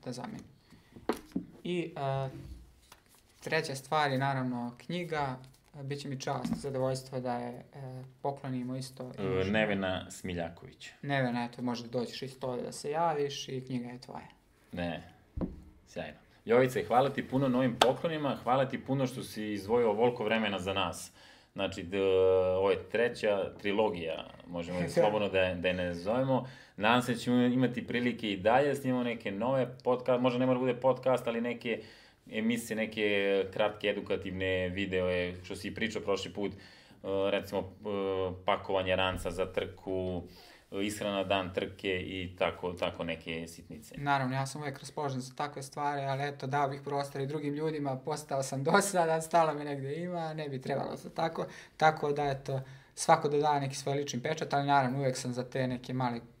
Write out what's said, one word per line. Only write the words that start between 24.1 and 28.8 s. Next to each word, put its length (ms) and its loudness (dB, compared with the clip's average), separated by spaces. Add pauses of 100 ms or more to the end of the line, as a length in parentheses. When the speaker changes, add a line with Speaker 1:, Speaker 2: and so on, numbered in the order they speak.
Speaker 2:
možemo 340 -4
Speaker 1:
<laughs> 0 -
Da. 80 -2
Speaker 2:
slobodno 400 4
da 100 2
je, 160 2
da 120 0
je 60 2
ne 200 -2
zovemo. 540 0 (300)
Nadam 240 4
se 120 -2
da 40 -2
ćemo 200 2
imati 500 4
prilike 440 0
i 60 0
dalje 300 4
da 80 2
snimamo 280 0